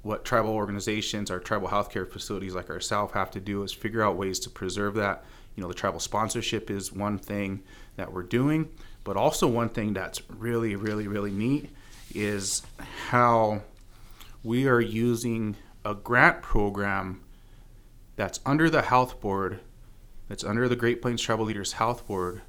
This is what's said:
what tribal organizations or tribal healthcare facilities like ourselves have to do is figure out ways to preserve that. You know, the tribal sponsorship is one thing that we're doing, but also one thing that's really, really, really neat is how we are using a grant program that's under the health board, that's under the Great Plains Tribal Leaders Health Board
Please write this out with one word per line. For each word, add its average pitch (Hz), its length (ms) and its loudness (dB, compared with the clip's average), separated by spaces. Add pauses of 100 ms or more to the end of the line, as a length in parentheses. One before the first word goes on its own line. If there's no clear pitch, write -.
what 107 200 -4
tribal 110 280 2
organizations 104 800 -2
or 90 100 -2
tribal 101 280 -2
healthcare 101 380 0
facilities 95 480 -6
like 90 140 -8
ourselves 101 460 -2
have 95 160 0
to 101 100 -8
do 101 220 -4
is 98 100 -6
figure 110 300 -2
out 98 160 4
ways 95 220 -2
to - 100 -8
preserve 101 460 -2
that. 101 280 -2 (320)
You 98 60 -6
know, 90 60 -4
the 90 60 -6
tribal 95 240 -2
sponsorship 110 720 -2
is 98 220 -4
one 101 260 -2
thing 98 440 -4 (340)
that - 160 -8
we're 90 100 -6
doing, 151 460 2 (340)
but 98 140 -4
also 156 300 4
one 117 240 2
thing 107 240 -2
that's 92 340 -6
really, 113 480 -2
really, 104 320 -2
really 101 220 0
neat 127 400 0 (440)
is 101 460 -2 (480)
how 113 540 4 (800)
we 123 260 2
are 120 140 8
using 113 760 0 (300)
a 107 80 -2
grant 123 480 6
program 98 800 0 (960)
that's - 280 -4
under 151 240 6
the 156 140 6
health 127 400 4
board, 95 380 0 (680)
that's 104 160 -8
under 117 240 2
the 120 80 4
Great 117 240 2
Plains 120 220 0
Tribal 110 240 2
Leaders 101 260 -4
Health 117 340 -2
Board 92 420 -4